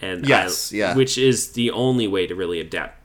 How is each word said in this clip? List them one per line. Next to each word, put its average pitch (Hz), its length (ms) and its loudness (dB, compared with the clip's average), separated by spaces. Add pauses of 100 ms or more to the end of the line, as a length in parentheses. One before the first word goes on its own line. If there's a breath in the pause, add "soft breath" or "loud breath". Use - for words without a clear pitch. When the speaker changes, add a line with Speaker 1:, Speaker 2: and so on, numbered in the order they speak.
Speaker 1:
And 92 240 -6
I 139 40 2
Speaker 2:
Yes, 92 440 2
yeah. 101 220 0
Speaker 1:
which 131 220 2
is 127 340 2
the 117 200 0
only 123 360 0
way 95 180 0
to 85 100 -6
really 87 240 -4
adapt 80 460 -8